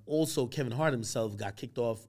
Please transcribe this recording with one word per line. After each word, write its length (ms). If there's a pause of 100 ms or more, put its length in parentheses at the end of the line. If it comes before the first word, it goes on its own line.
also, 420
Kevin 260
Hart 200
himself 460
got 180
kicked 220
off 300